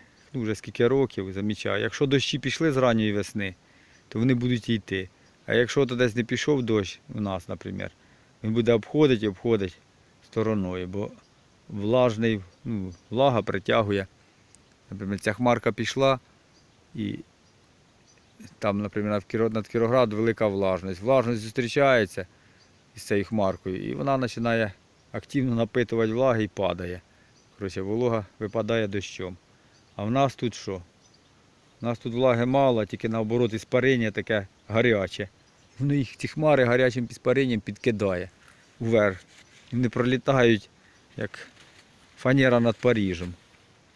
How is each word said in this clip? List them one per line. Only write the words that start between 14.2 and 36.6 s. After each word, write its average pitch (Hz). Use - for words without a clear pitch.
Наприклад, 98
ця 107
хмарка 120
пішла, 135
і 104
там, 104
наприклад, 104
над 104
Кіро-, 113
над 110
Кіровоградом 117
велика 113
влажність. 95
Влажність 117
зустрічається, 117
з -
цією 101
хмаркою, 98
і 127
вона 139
починає 117
активно 127
напитувати 113
влаги 117
і 104
падає. 90
Коротше, 98
волога 113
випадає 110
дощом. 95
А 101
в 110
нас 135
тут 120
що? 92
У 117
нас 120
тут 117
влаги 123
мало, 127
тільки 113
наоборот 113
іспарення 123
таке 101
гаряче. 104
Воно 143
їх, 139
ці -
хмари, 147